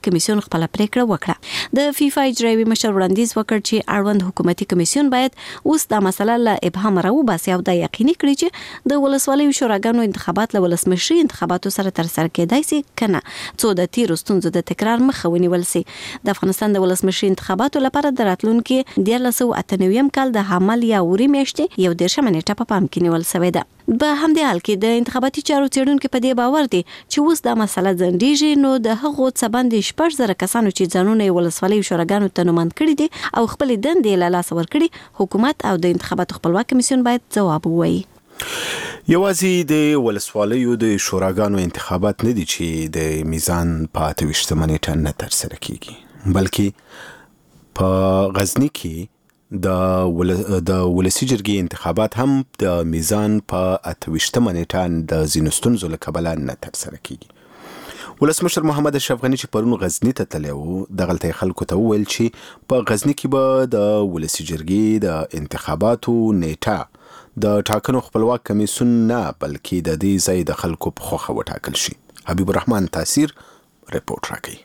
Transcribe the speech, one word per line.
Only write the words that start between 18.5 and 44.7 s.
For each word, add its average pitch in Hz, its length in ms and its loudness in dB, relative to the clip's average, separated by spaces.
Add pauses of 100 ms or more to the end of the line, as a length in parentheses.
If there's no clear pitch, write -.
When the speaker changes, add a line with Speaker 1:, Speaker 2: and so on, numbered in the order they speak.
Speaker 1:
دیارلس 240 400 2
سوه 240 240 0
اته 202 160 -4
نوي 190 260 4 (140)
کال 269 180 0
د 202 140 0
حمل 202 400 2
یا 214 180 2
وري 202 260 2
میاشتې 277 520 0
یو 180 80 4
دېرشمه 185 420 0
نیټه 160 240 0
په 233 100 -4
پام 196 160 2
کې - 220 -2
نیول 165 240 2
سوې 175 260 2
ده. - 60 0 (400)
په 302 180 2
همدې 320 280 2
حال 175 180 0
کې 214 80 0 (100)
د 226 140 2
انتخاباتي 262 500 -2
چارو 277 180 2
څېړونکي 269 460 2
په 254 120 0
دې 254 140 2
باور 262 360 2
دي 180 100 4
چې - 400 -6
اوس 320 220 2
دا 233 140 0
مسله 196 320 0
ځنډیږي، 233 600 2 (100)
نو 269 80 4 (160)
د 220 140 2
هغو 285 280 0
څه 240 260 -2
باندې 233 340 2
شپږ 311 300 0
زره 208 240 2
کسانو 202 280 0
چې 180 240 -2
ځانونه 208 320 2
یې 180 120 2
ولسوالیو 185 500 0
شوراګانو 185 500 0
ته 180 120 2
نوماند 170 280 2
کړي 311 220 4
دي 311 80 2
او - 340 -4 (120)
خپلې 254 220 0 (100)
دندې 311 260 2
یې 180 100 2
له 175 140 2
لاسه 175 240 -2
ورکړي، 311 280 0 (320)
حکومت 214 500 0
او 190 120 2
د 175 140 2
انتخاباتو - 420 -4
خپلواک 180 360 0
کمیسیون 254 340 2
باید 240 180 0 (120)
ځواب 165 340 2
ووایي. 170 260 2 (1160)
Speaker 2:
یوازې 185 380 2 (200)
د 151 340 2
ولسوالیو 110 800 0
د 107 100 2 (140)
شوراګانو 95 580 0
انتخابات 92 600 -2
نه 120 100 0
دي 80 160 -2
چې 80 420 -4
د 78 380 -2
میزان 85 420 0 (220)
په 80 160 -2
اته 78 160 -2
ویشتمه 78 420 0